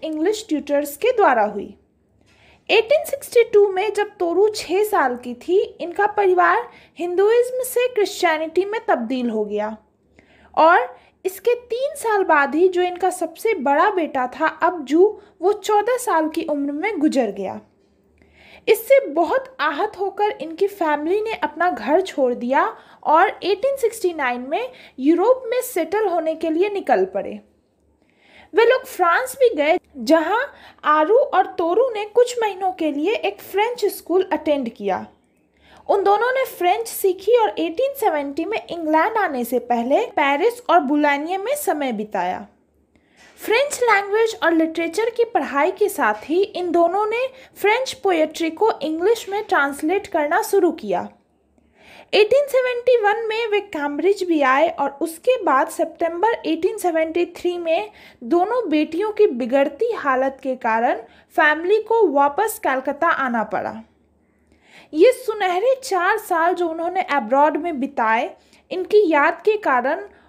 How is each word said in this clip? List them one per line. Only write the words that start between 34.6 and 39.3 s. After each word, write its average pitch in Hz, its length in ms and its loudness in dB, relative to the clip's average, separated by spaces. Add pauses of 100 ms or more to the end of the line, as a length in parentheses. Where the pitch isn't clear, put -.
किया। 202 380 -6 (840)
उन 392 140 2
दोनों 415 280 2
ने 523 140 0
फ्रेंच 415 420 -2
सीखी 392 500 0
और 440 120 2
एटीन 349 440 -4
सेवेंटी 320 520 -2
में 427 220 -6
इंग्लैंड 330 500 0
आने 294 280 -2